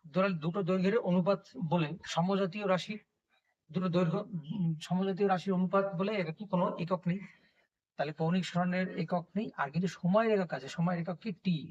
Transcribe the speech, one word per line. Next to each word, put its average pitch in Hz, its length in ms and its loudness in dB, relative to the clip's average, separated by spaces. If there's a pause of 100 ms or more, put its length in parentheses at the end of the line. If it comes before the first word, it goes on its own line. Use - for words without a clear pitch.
(140)
ধরেন 190 180 2 (120)
দুটো 175 180 0
দৈর্ঘ্যের 185 360 2
অনুপাত 190 420 2 (320)
বলে 165 160 2 (260)
সমজাতীয় 190 540 0
রাশি, 185 260 0 (760)
দুটো 180 180 -2
দৈর্ঘ্য, 175 300 2
উম, 165 520 -4 (160)
সমজাতীয় 196 420 2
রাশির 185 300 2
অনুপাত 190 260 2 (140)
বলে 202 220 0
এর 160 80 -2 (100)
কি 214 140 -10
কোনো 185 140 2 (180)
একক 175 220 -2
নেই। 185 140 0 (760)
তাহলে 147 160 -2
কৌণিক 165 320 0
সরণের 180 420 0 (120)
একক 170 260 -2 (120)
নেই, 233 200 -2
আর 143 140 -2
কিন্তু 175 180 0
সময়ের 214 460 2
একক 185 220 0
আছে, - 120 -10
সময়ের 175 340 0
একক 170 200 -6
কি? 226 100 -6
টি। 170 260 -2 (120)